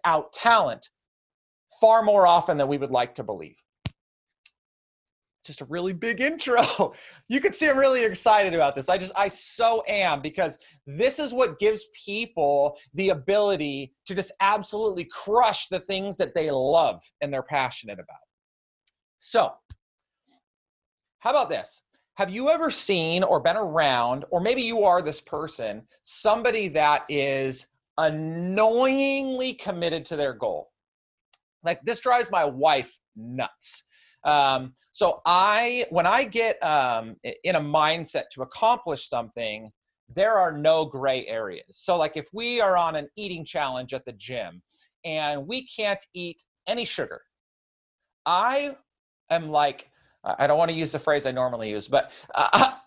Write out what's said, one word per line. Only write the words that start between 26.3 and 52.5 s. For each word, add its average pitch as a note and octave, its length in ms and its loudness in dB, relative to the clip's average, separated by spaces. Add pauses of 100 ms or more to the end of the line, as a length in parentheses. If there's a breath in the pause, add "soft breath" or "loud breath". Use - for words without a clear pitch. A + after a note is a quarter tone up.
that D3 400 2
is C3+ 580 -4 (320)
annoyingly A#3 1600 0
committed E3+ 520 -6
to E3 100 -8
their C#3+ 160 -2
goal? G#2+ 380 -6 (920)
Like, F3 220 -4
this A3+ 160 -4
drives B3 300 0
my F3+ 140 2
wife C#3 540 0 (180)
nuts. A#2+ 680 -10 (400 soft breath)
Um, C3+ 500 2 (160)
so - 360 0
I, G#3+ 640 2
when E3+ 160 2
I A#3 180 4
get, A3+ 380 -2
um, B2 520 0 (100)
i-, A#2+ 100 -8 (100)
in F3+ 100 0
a D#3+ 60 2
mindset D3+ 720 0
to C3 100 -10
accomplish A3 640 -2
something, A2 640 -8 (420)
there G#3 260 2
are E3+ 180 2
no D#3+ 280 2
gray C3 420 -2
areas. G#2+ 440 -8
So, - 260 -2
like, D#3 200 0
if - 160 -10
we A#3 280 -4
are F#3+ 160 4
on E3 200 0
an D3 200 -8
eating F3+ 280 -10
challenge C3 500 -6
at B2+ 100 -10
the B2 80 -14
gym G#2 480 -12 (440 soft breath)
and D3 420 -4
we B3+ 220 -6
can't G3+ 360 -4 (100)
eat F3 280 -12 (240)
any A#3 180 -4
sugar, - 380 -8 (1040)
I B3+ 500 0 (540)
am D#3+ 200 -2
like, D3 380 0 (360)
I - 240 0
don't D3 100 4
wanna E3 140 2
use D#3+ 180 -4
the D3 80 -4
phrase C#3+ 260 0
I C3 60 -2
normally B2 400 -4
use, G#2 160 -6
but C3+ 240 0 (240 loud breath)
I, - 180 2